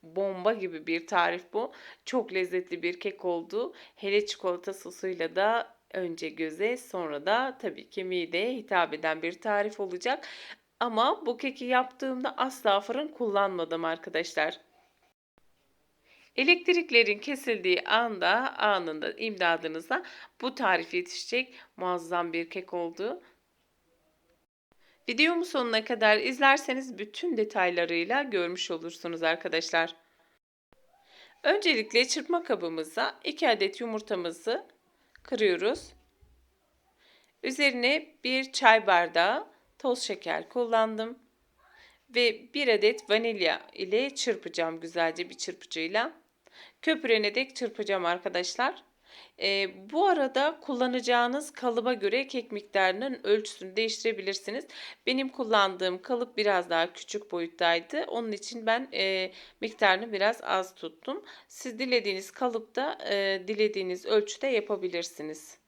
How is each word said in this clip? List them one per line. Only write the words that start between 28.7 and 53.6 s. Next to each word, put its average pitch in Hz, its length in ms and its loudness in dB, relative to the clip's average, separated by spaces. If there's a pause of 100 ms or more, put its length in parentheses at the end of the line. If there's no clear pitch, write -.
olursunuz 170 520 -8
arkadaşlar. 165 720 0 (1500)
Öncelikle 262 680 2
çırpma 339 340 -2
kabımıza 170 840 -4
iki 302 240 0
adet 196 320 0
yumurtamızı 214 840 -4 (560)
kırıyoruz. 220 720 0 (1500)
Üzerine 269 720 0 (100)
bir 262 280 -2
çay 220 340 6
bardağı 180 600 4 (320)
toz 247 240 0
şeker 165 460 -4
kullandım. 226 680 0 (960)
Ve 233 400 2
bir 285 140 2
adet 214 420 4
vanilya 214 600 2
ile 226 420 -2
çırpacağım 165 680 -2
güzelce 165 500 -2
bir - 40 -16
çırpıcıyla. 190 800 -4 (680)
Köpürene 233 520 2
dek 262 220 -4
çırpacağım 202 480 -2
arkadaşlar. 180 800 -2 (600)
Ee, 196 260 0 (240)
bu 349 160 4
arada 285 520 2
kullanacağınız 247 920 0
kalıba 240 400 0
göre 226 340 0
kek 247 260 -6
miktarının 202 720 0
ölçüsünü 202 520 0